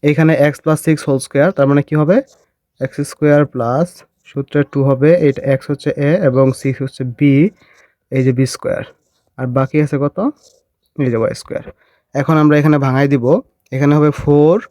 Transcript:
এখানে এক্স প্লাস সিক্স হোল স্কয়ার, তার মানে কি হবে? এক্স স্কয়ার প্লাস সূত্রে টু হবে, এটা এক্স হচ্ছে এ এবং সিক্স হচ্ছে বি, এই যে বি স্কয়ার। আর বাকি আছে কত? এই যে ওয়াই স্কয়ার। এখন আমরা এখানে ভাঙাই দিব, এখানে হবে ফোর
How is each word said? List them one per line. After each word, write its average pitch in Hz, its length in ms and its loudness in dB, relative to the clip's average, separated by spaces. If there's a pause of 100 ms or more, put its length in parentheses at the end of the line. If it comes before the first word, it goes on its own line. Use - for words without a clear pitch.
এখানে 160 240 2 (140)
এক্স 143 160 -4
প্লাস 156 240 0
সিক্স 156 200 0
হোল 139 180 0
স্কয়ার, 143 320 0
তার 139 120 2
মানে 143 180 2
কি 156 140 -4
হবে? 165 160 2 (680)
এক্স - 120 -12 (140)
স্কয়ার 147 300 2 (120)
প্লাস 123 340 -2 (420)
সূত্রে 139 300 -6 (120)
টু 143 80 -4 (100)
হবে, 139 200 2 (180)
এটা 139 140 -2 (120)
এক্স 131 180 -6
হচ্ছে 143 180 -6 (200)
এ - 20 2 (180)
এবং 131 160 2 (160)
সিক্স 135 240 -4
হচ্ছে - 180 -10 (160)
বি, 143 140 4 (840)
এই 135 100 0
যে 131 120 2
বি 131 80 2 (100)
স্কয়ার। - 280 -6 (560)
আর 127 60 -6 (120)
বাকি 135 280 -2
আছে 143 180 -6
কত? 143 140 -6 (880)
এই 127 100 0
যে 113 80 -2
ওয়াই - 200 -2
স্কয়ার। - 240 -12 (560)
এখন 160 220 0
আমরা 151 160 4
এখানে 147 260 2
ভাঙাই 135 280 0
দিব, 123 120 -2 (500)
এখানে 143 220 2
হবে 151 120 4 (140)
ফোর 147 320 4 (160)